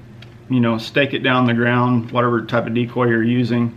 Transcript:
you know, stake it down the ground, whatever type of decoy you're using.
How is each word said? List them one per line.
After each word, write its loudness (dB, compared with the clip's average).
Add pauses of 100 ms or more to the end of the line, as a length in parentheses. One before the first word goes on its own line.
(500)
you 2
know, 2
stake -2
it -4
down 2
the 2
ground, 2
whatever 0
type -2
of -4
decoy -2
you're 2
using. 0